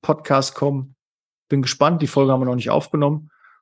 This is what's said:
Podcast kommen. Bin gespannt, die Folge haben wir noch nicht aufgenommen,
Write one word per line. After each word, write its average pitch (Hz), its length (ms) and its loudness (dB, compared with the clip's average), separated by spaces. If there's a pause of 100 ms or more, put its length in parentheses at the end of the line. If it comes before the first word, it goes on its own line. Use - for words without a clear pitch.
Podcast 143 540 0
kommen. 139 400 -4 (520)
Bin 139 140 0
gespannt, 151 400 0
die 143 60 -2
Folge 139 240 2
haben 131 100 2
wir 127 40 -2
noch 123 100 -2
nicht 117 160 -4
aufgenommen, 151 580 -2 (320)